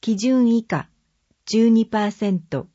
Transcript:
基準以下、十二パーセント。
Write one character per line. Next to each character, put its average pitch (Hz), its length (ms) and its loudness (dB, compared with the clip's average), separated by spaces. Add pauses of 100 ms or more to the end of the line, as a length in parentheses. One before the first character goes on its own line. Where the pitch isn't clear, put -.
基 226 140 -2
準 240 400 2
以 226 80 0
下、 - 260 -8 (560)
十 226 220 2
二 226 180 4
パ 214 200 -4
ー 208 60 -4
セ 208 200 -4
ン 185 80 -2
ト。 - 360 -10